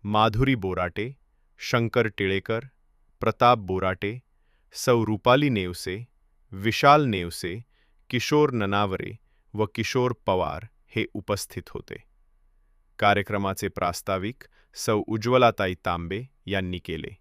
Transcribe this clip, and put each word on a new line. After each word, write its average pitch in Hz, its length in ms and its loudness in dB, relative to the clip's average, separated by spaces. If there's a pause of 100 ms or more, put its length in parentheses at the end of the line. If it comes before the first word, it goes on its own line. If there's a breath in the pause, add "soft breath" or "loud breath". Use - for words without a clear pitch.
माधुरी 110 500 2
बोराटे, 92 600 -4 (420)
शंकर 117 480 0
टिळेकर, 101 580 -2 (560)
प्रताप 120 380 4
बोराटे, 95 600 -4 (540)
सौ 117 340 2
रूपाली 123 420 4
नेवसे, 95 560 -4 (480)
विशाल 139 520 4
नेवसे, 92 600 -4 (460)
किशोर 147 400 2
ननावरे 101 680 -2 (380)
व 104 120 0
किशोर 123 480 -2 (120)
पवार 90 400 -2 (200)
हे - 180 -4 (100)
उपस्थित - 540 -8
होते. - 360 -14 (920)
कार्यक्रमाचे 101 720 0
प्रास्ताविक 95 760 -4 (300)
सौ 107 320 0
उज्ज्वलाताई 113 680 2
तांबे 87 500 -6 (220)
यांनी 92 320 -4
केले. 82 420 -10